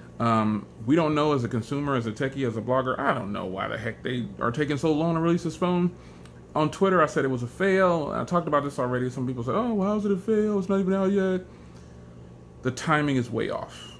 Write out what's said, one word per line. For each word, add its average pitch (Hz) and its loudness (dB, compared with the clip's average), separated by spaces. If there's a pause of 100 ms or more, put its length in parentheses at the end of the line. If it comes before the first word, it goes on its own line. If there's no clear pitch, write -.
(180)
Um, 110 2 (180)
we 135 4
don't 156 4
know 147 4
as 127 2
a 113 0
consumer, 139 -2
as 117 0
a 107 -2
techie, 131 -4
as 113 -2
a - -4
blogger, 127 0
I 139 0
don't 104 -4
know 92 -4
why 95 -4
the 110 -4
heck 113 -8
they 123 -4 (100)
are 120 0
taking 147 0
so 160 2
long 160 2
to 160 0
release 170 2
this 160 -4
phone. 175 2 (580)
On 151 2
Twitter, 185 4
I 151 4
said 143 0
it 135 2
was 123 -2
a 120 -4
fail. 180 2
I 120 -2
talked 170 0
about 143 2
this 139 -6
already. 123 0
Some 127 -4
people 123 -4
said, 123 0
"Oh, 233 0
well, 196 2
how 214 2
is 202 -2
it 202 2
a 190 2
fail? 214 2
It's 190 -2
not 196 2
even 190 2
out 190 2
yet." 190 0 (1160)
The 131 -2
timing 147 2
is 117 0
way 113 -2
off. - -10